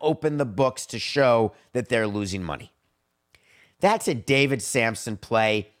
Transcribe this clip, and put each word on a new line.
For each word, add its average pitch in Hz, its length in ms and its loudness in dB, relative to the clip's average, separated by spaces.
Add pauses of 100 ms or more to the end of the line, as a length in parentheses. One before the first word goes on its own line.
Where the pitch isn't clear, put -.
open 151 380 0
the 139 80 0
books 127 400 -2
to 117 120 -10
show 117 540 2 (220)
that 123 160 -4
they're 113 160 2
losing 101 360 -4
money. 76 300 -10 (1080)
That's 208 280 2
a 156 60 0
David 135 480 2
Samson 113 560 -2
play, 110 600 0